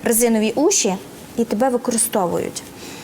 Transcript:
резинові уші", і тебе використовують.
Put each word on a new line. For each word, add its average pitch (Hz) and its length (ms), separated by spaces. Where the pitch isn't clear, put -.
резинові 226 480
уші", 247 440
і 233 60
тебе 226 260
використовують. 226 960